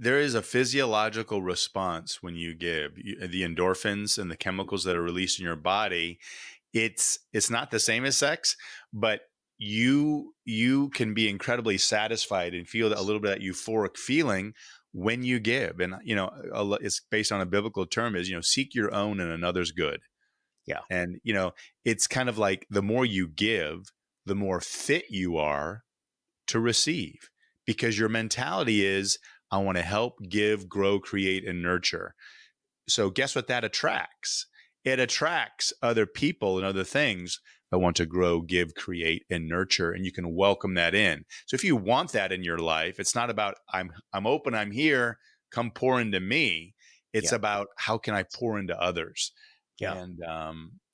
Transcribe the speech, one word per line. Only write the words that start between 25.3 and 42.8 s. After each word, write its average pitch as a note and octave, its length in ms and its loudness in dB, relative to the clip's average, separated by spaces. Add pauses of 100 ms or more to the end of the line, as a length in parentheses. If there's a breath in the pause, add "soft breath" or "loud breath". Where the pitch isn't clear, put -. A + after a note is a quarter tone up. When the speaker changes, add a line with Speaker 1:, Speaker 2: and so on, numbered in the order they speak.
Speaker 1:
are D2+ 480 -2 (640)
to A2+ 120 2
receive, A#2 680 0 (360)
because A2+ 320 0
your A2 100 4
mentality A2+ 760 0
is, G2 340 2 (320 loud breath)
"I G2 80 2
wanna F#2+ 240 2
help, G#2+ 460 -2
give, G#2 400 2
grow, G2 320 2
create, F#2+ 460 0
and F2+ 160 -4
nurture." F2+ 520 -2 (760 loud breath)
So G2 220 2
guess C3+ 240 0
what B2+ 140 -2
that B2 160 0
attracts? - 800 -2 (380 soft breath)
It C3 160 2
attracts C#3 720 0 (100)
other A2+ 240 4
people G2 520 0
and F#2+ 80 0
other F#2+ 180 0
things G2+ 560 0 (300 soft breath)
that F#2 80 4
want F2 180 4
to E2+ 100 2
grow, E2+ 340 4
give, E2+ 340 0
create, E2+ 540 -4
and E2+ 180 -2
nurture, F2 460 0
and F#2 140 -4
you F2 60 -6
can E2+ 220 -6
welcome F#2+ 380 4
that E2+ 220 4
in. E2+ 320 4 (180 loud breath)
So - 100 -8
if C3 100 -2
you E3 120 6
want A#2+ 360 2
that F#2+ 200 0
in F#2 100 -4
your E2+ 140 -2
life, E2 420 0